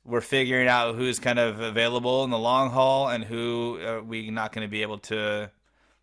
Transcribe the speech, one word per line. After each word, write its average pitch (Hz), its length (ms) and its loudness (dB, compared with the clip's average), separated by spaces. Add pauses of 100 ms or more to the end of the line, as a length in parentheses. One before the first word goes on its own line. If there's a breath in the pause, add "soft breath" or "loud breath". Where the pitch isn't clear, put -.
we're 117 160 0
figuring 127 460 2
out 120 280 4
who's 123 240 0
kind 123 200 2
of 110 200 2
available 120 640 2
in 127 60 -2
the 120 100 0
long 127 300 2
haul 131 400 4
and 117 140 -2
who, 117 600 -4
uh, 113 200 -4
we 113 260 -8
not 110 240 -4
gonna 110 140 -6
be 107 160 -4
able 104 160 -6
to, 104 500 -4 (540)